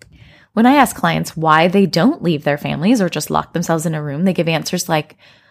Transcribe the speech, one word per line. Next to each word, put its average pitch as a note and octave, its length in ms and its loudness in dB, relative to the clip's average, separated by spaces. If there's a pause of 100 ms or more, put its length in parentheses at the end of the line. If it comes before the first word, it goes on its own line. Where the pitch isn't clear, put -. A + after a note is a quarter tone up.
(600)
When A3+ 60 4
I B3+ 80 6
ask C#4+ 200 2
clients E3 440 -4
why D#3+ 320 4
they G3 160 4
don't F3+ 360 0
leave D#3+ 220 -2
their D3 140 0
families D3+ 420 0
or F#3 80 0
just D3+ 240 -6
lock D#3 220 -2
themselves D#3+ 320 -2
in E3 100 -4
a D3+ 80 -8
room, D3 220 -4
they F#3 80 2
give E3 160 -2
answers E3 400 -4
like, D#3 260 -4 (360)